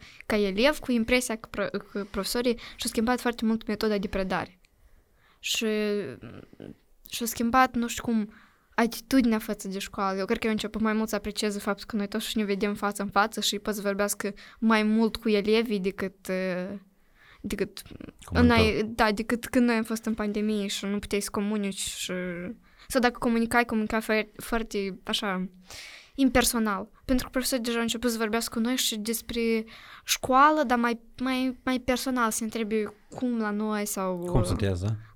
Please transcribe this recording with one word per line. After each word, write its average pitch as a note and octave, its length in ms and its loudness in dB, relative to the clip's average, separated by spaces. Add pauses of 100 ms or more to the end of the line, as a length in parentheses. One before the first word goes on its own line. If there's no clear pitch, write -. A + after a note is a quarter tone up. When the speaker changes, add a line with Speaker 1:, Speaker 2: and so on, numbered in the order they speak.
(260)
Speaker 1:
ca A3+ 100 2
elev G#3 420 4
cu - 140 -4
impresia A#3 440 2
că - 140 -18
pro-, - 280 -4
că G3+ 320 -8
profesorii A#3+ 440 0
și-au - 360 -8
schimbat A#3 300 2
foarte A#3 240 -2
mult A3 220 0
metoda G#3 320 0
de G3 100 -2
predare. F#3+ 500 -4 (800)
Și, - 280 -2 (1400)
și-au - 160 -6
schimbat, B3 480 2
nu A#3+ 140 0
știu A#3 140 -8
cum, A3 300 -2 (420)
atitudinea A#3 640 2
față G#3 300 -6
de F#3+ 100 -6
școală. F#3+ 400 -4
Eu F#3+ 60 -2
cred A3+ 140 0
că - 80 -2
eu A3 60 2
început G#3+ 280 -4
mai A3 120 2
mult A3 160 0
să - 60 -2
apreciez G#3 440 -4
faptul G3+ 280 -4
că - 100 -6
noi G3+ 120 -2
totuși - 280 -6
ne A3 80 2
vedem G3+ 300 0
față G#3 280 -4
în G3 60 -4
față G#3 320 2
și G3+ 180 0
pot G#3 160 -2
să G#3 60 -4
vorbească G3+ 520 -2 (260)
mai A3 240 6
mult A3 340 4
cu - 120 -2
elevii G#3+ 520 4
decât, F#3+ 480 -4
eh, F#3 400 -2 (720)
decât - 420 -4 (420)
Speaker 2:
Cu - 100 -8
mentor. A#3+ 220 8
Speaker 1:
înai-, A3 260 6 (120)
da, A3 180 4
decât A3 360 -2
când B3 180 4
noi A#3 100 4
am A3 80 0
fost A3+ 200 -6
în A3 100 -2
pandemie G#3 520 -2
și - 180 -6
nu G3+ 140 -2
puteai G3+ 220 -2
să - 100 -6
comunici G3+ 500 -2
și - 320 -6 (800)
sau C4+ 80 2
dacă A#3+ 180 2
comunicai, A#3 460 2
comunicai A3 360 -2
fă-, G#3+ 420 -2
foarte, G#3+ 600 -4
așa, F#3+ 440 -4 (680)
impersonal. A#3 760 2 (160)
Pentru B3+ 200 2
că - 60 -12
profesorii B3+ 340 0
deja A#3 120 0
au A#3 60 0
început A#3 280 0
să A3+ 80 -2
vorbească A3+ 400 -2
cu A3 60 2
noi B3 120 0
și A#3+ 220 -2
despre A3+ 680 -2 (400)
școală, D4 600 4
dar A#3+ 120 2
mai, A#3 220 0 (220)
mai, B3+ 420 -2
mai B3+ 140 0
personal, B3+ 520 0
să - 120 -4
întrebe A3 520 -2 (200)
cum B3 240 -2
la G#3+ 120 -2
noi G#3 360 -2
sau, F#3+ 320 -2
Speaker 2:
Cum F3 220 2
Speaker 1:
uh, - 60 2
Speaker 2:
sunteți, F#2 380 0
da? A2 100 0 (220)